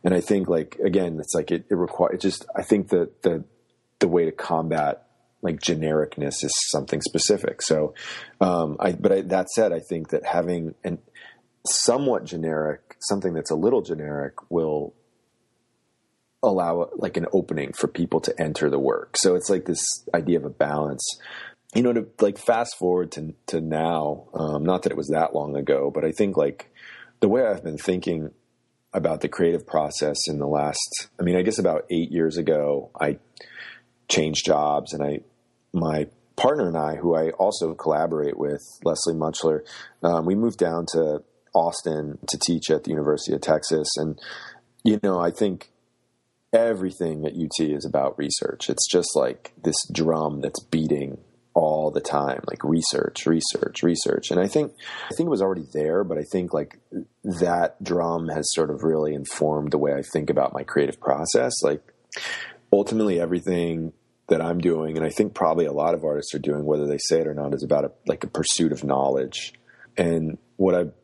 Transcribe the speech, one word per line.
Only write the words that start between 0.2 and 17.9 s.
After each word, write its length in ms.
think, 260
like, 360
again, 360
it's 160
like, 160
it, 180
it 60
require, 380
it 80
just, 340
I 80
think 260
that 320
the, 220
the 80
way 180
to 60
combat, 760
like, 160
genericness 840
is 80
something 300
specific. 600
So, 320
um, 400
I, 140
but 180
I, 100
that 280
said, 220
I 160
think 220
that 160
having 480
an 140
somewhat 580
generic, 760
something 340
that's 160
a 40
little 280
generic 680
will 460
allow, 540
like, 220
an 140
opening 420
for 140
people 340